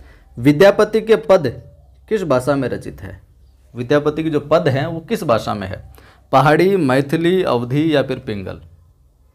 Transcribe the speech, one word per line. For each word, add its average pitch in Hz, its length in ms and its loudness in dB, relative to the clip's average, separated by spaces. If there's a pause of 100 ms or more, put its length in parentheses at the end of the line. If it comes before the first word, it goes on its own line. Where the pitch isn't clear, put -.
(400)
विद्यापति 202 640 4
के 214 140 2
पद 180 460 2 (480)
किस 214 140 -2
भाषा 139 320 0
में 127 140 -2
रचित - 320 -12
है? - 200 -18 (540)
विद्यापति 147 480 -2
के 160 60 -4
जो 151 100 -2
पद 151 280 0
हैं 135 180 -2
वो 165 140 -8
किस 220 240 -8
भाषा 117 300 -2
में 98 140 -8
है? - 260 -14 (380)
पहाड़ी, 160 460 4
मैथिली, 165 680 0
अवधी 131 520 -2
या 131 80 2
फिर 131 160 -8
पिंगल? 95 420 -12 (720)